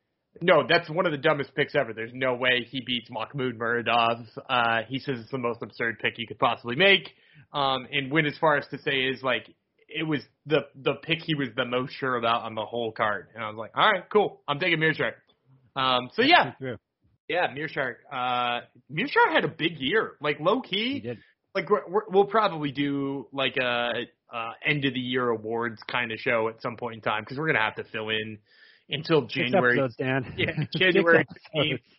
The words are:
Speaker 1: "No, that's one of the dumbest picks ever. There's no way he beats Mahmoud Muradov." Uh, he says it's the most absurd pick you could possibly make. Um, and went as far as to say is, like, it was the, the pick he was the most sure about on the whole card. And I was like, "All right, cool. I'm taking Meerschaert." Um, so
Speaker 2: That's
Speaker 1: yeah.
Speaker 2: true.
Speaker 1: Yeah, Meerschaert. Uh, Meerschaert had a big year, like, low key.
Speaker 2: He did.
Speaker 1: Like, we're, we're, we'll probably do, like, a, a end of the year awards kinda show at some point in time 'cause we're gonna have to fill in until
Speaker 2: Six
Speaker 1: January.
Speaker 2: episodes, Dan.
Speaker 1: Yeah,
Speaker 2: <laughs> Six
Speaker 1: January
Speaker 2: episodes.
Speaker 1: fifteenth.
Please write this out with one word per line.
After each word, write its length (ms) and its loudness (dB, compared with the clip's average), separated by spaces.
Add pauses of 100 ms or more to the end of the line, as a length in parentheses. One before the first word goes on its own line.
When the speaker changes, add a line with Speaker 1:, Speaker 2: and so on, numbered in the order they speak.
(420)
Speaker 1:
"No, 240 6
that's 240 2
one 160 0
of 60 0
the 60 -2
dumbest 360 0
picks 220 -2
ever. 180 0
There's 200 -8
no 220 0
way 280 2
he 160 -10
beats 320 -6
Mahmoud 480 -4
Muradov." 680 2 (220)
Uh, 400 2
he 120 -4
says 200 -4
it's 120 -16
the 60 -4
most 240 -4
absurd 380 -6
pick 180 -2
you 80 -8
could 140 -12
possibly 380 0
make. 360 4 (380)
Um, 400 -2
and 180 -2
went 180 2
as 100 -4
far 180 4
as 140 -2
to 80 -10
say 300 -2
is, 140 -4
like, 320 -2 (360)
it 180 -6
was 140 0 (240)
the, 300 0
the 260 -2
pick 220 -4
he 120 -2
was 200 -2
the 100 0
most 300 -2
sure 200 -2
about 280 0
on 120 -10
the 100 -4
whole 280 -6
card. 400 -2
And 100 -10
I 60 -6
was 80 -10
like, 180 -12
"All 160 4
right, 180 -4
cool. 380 0
I'm 120 -2
taking 200 2
Meerschaert." 360 0 (600)
Um, 380 0
so 80 2
Speaker 2:
That's 80 4
Speaker 1:
yeah. 240 6
Speaker 2:
true. 240 -8 (500)
Speaker 1:
Yeah, 260 0
Meerschaert. 440 -6 (140)
Uh, 500 -2 (300)
Meerschaert 400 2
had 140 2
a 20 -2
big 320 -4
year, 400 -2
like, 200 -2
low 220 2
key. 320 -4
Speaker 2:
He 60 -8
did. 200 -10 (340)
Speaker 1:
Like, 160 -2
we're, 180 2
we're, 220 -2
we'll 160 6
probably 460 0
do, 600 -2
like, 260 -2
a, 500 0 (240)
a 200 -8 (140)
end 200 0
of 100 0
the 40 -4
year 300 0
awards 580 -4
kinda 300 -4
show 320 0
at 120 -10
some 140 -6
point 200 -10
in 60 -16
time 240 -2
'cause 120 -10
we're 80 -4
gonna 140 2
have 160 0
to 80 -8
fill 260 -8
in 300 -4 (500)
until 400 2
Speaker 2:
Six 60 -10
Speaker 1:
January. 440 4
Speaker 2:
episodes, 180 0
Dan. 400 -2
Speaker 1:
Yeah, 180 -2
Speaker 2:
<laughs> 0 -
Six 200 -2
Speaker 1:
January 440 6
Speaker 2:
episodes. 200 -4 (140)
Speaker 1:
fifteenth. 280 0 (180)